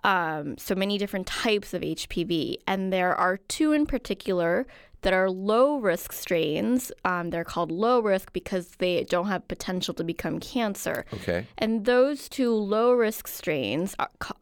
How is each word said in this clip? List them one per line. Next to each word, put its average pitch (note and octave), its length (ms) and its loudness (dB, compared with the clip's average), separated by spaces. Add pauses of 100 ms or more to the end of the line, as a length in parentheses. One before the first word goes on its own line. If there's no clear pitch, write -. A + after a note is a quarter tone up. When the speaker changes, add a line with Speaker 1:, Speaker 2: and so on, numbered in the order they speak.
Speaker 1:
um, D#3+ 540 0
so - 160 -2
many G3 240 0
different G3 300 -4
types G#3+ 480 0
of - 80 -4
H - 260 -6
P F3 140 -2
V. D#3+ 420 -2
And F#3+ 260 0
there F3+ 220 2
are F#3 240 2
two - 360 0
in D4 120 4
particular F#3+ 800 0 (360)
that F#3+ 120 2
are F#3 160 4
low-risk G#3 800 2
strains. E3+ 800 0 (120)
Um, F3 260 0
they're E3+ 140 -2
called E3+ 280 -2
low-risk G#3+ 600 2
because F3+ 360 -4 (100)
they F3+ 240 2
don't F3+ 240 0
have F#3 200 -2
potential - 460 -4
to E3+ 100 -4
become E3 360 -4
cancer. G3 760 -4
Speaker 2:
Okay. F#2 320 -2 (140)
Speaker 1:
And A3 260 0
those B3+ 420 4
two A#3+ 240 0
low-risk A3 760 2
strains D3+ 720 -2
are, - 100 -2 (140)
c-, - 180 -10